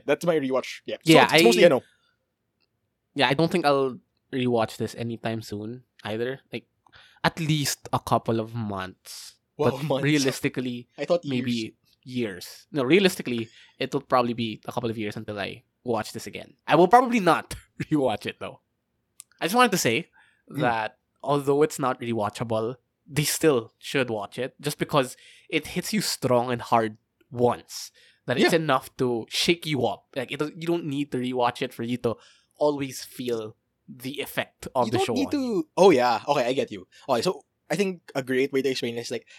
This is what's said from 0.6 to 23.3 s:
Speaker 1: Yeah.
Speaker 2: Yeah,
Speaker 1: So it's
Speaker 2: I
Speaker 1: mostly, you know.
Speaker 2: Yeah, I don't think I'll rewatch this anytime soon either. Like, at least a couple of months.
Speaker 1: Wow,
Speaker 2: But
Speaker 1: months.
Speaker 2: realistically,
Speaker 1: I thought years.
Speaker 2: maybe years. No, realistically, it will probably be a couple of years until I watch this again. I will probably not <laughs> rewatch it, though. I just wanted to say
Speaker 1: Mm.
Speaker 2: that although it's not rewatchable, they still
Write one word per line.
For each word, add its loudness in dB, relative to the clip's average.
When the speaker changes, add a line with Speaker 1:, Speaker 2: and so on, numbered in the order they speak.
Speaker 1:
Yeah. -8
Speaker 2:
Yeah, 8
Speaker 1:
So 0
it's 6
Speaker 2:
I 8
Speaker 1:
mostly, 6
you 10
know. 2
Speaker 2:
Yeah, 4
I 2
don't 2
think 0
I'll 2
rewatch 0
this -6
anytime -6
soon -10
either. -6
Like, -10
at 0
least -2
a 0
couple 0
of -8
months. -10
Speaker 1:
Wow, 2
Speaker 2:
But -8
Speaker 1:
months. 0
Speaker 2:
realistically, -2
Speaker 1:
I -8
thought 0
years. -6
Speaker 2:
maybe -2
years. -8
No, 0
realistically, 2
it -6
will 0
probably 2
be -6
a -12
couple -4
of -6
years -6
until -10
I -8
watch -4
this -12
again. -14
I 2
will 6
probably 4
not 0
<laughs> -10
rewatch -2
it, -10
though. -12
I -4
just -2
wanted 4
to 2
say 0
Speaker 1:
Mm. -6
Speaker 2:
that -2
although 2
it's 0
not -2
rewatchable, -2
they -2
still 2